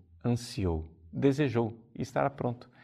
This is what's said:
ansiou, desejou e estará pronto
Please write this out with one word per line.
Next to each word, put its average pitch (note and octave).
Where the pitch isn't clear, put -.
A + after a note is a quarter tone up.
ansiou, F#2
desejou B2+
e -
estará C#3
pronto B2